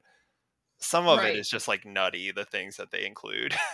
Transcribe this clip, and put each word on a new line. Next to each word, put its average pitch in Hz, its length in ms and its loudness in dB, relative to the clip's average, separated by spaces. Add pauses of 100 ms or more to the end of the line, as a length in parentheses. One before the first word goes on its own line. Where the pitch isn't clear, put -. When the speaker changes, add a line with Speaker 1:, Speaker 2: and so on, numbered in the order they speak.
(760)
Speaker 1:
some 170 300 0
of 156 120 10
it - 40 2
Speaker 2:
Right. 104 120 2
Speaker 1:
is 104 140 -4
just, - 180 -4
like, 101 180 0
nutty, 95 460 -2
the 101 140 -6
things 104 320 -8
that 92 140 -12
they 98 140 -4
include 57 500 -6 (180)